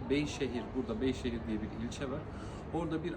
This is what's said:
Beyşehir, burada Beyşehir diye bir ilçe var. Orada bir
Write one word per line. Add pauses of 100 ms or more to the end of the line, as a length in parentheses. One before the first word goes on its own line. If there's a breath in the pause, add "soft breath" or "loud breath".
(100)
Beyşehir, (140)
burada
Beyşehir
diye
bir
ilçe
var. (540 loud breath)
Orada
bir